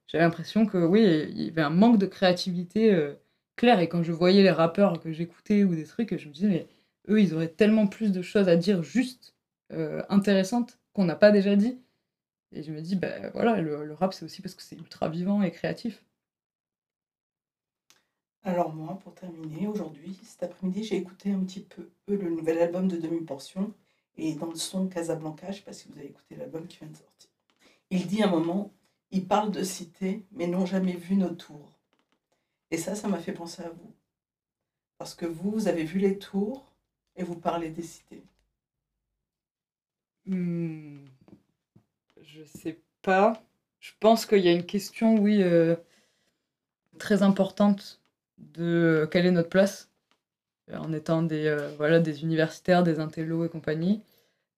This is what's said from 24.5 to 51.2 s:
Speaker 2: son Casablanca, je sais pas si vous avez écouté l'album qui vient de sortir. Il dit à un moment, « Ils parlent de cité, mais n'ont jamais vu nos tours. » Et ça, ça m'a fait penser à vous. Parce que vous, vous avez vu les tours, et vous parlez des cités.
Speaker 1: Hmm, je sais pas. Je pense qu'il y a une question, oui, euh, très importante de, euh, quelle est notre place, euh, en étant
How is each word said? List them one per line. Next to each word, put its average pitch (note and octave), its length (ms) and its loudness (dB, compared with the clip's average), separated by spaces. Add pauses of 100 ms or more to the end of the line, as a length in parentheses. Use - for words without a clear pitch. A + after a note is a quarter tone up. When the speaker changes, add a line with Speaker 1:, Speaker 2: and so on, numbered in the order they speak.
Speaker 2:
son F#3+ 320 -6
Casablanca, E3 640 -8
je G3+ 60 -10
sais - 60 -20
pas - 80 -20
si - 160 -20
vous - 100 -20
avez C#3+ 100 -16
écouté - 280 -20
l'album D#3 320 -12
qui - 120 -20
vient D#3 100 -18
de D#3 80 -20
sortir. - 320 -20 (600)
Il F3+ 180 -2
dit G#3 140 -2
à G3 60 2
un F3+ 40 2
moment, « E3+ 420 -2 (400)
Ils F#3 120 -2
parlent G#3 260 0
de - 120 -6
cité, F#3+ 680 -8
mais F3 160 -6
n'ont F3+ 180 -2
jamais F#3 280 -2
vu F3 220 -4
nos F3+ 140 2
tours. » D3+ 420 -16 (1000)
Et D#3+ 60 -4
ça, F#3+ 180 -6
ça G#3+ 140 -8
m'a E3+ 100 -2
fait - 140 -8
penser E3+ 280 -14
à E3+ 80 -10
vous. - 240 -20 (1040)
Parce - 180 -16
que E3+ 100 -10
vous, E3+ 260 -6
vous G#3+ 160 -2
avez E3 160 -4
vu E3+ 160 -4
les G3 180 0
tours, G#3+ 560 -8 (420)
et F3+ 80 -10
vous E3+ 120 -8
parlez E3 340 -6
des D#3+ 120 -12
cités. - 420 -18 (2000)
Speaker 1:
Hmm, E3+ 760 -6 (1200)
je D3+ 240 -20
sais - 340 -12 (220)
pas. G3 420 4 (360)
Je - 200 -20
pense A3+ 260 4
qu'il G3+ 140 4
y F3 80 4
a E3+ 60 6
une F3 120 0
question, A3 500 0
oui, G#3 260 4
euh, E3+ 340 4 (1200)
très G3+ 260 0
importante G3 760 2 (380)
de, D#3 260 -12
euh, E3 440 2
quelle F3 180 2
est F3+ 60 4
notre E3+ 180 2
place, G3 400 0 (840)
euh, - 60 -12
en D#3 160 -8
étant D#3+ 280 0